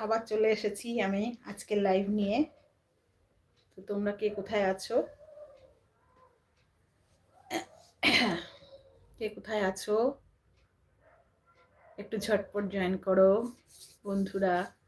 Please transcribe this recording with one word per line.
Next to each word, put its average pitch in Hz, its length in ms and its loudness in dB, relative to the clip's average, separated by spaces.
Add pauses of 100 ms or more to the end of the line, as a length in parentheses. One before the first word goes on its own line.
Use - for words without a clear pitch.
আবার 220 160 0 (100)
চলে 220 260 2
এসেছি 214 320 -6 (180)
আমি 196 180 0 (260)
আজকে - 240 -6 (120)
লাইভ 190 180 4 (140)
নিয়ে। 202 200 0 (1300)
তো - 60 -20 (120)
তোমরা 202 300 -2
কে 214 80 2 (100)
কোথায় 202 340 0
আছো? 233 240 -4 (4000)
কে 220 80 -4 (100)
কোথায় 214 340 -4
আছো? 208 260 -2 (2000)
একটু 220 140 -6 (100)
ঝটপট 202 380 0 (100)
জয়েন 185 200 0 (120)
করো 190 240 8 (760)
বন্ধুরা। 196 480 0 (340)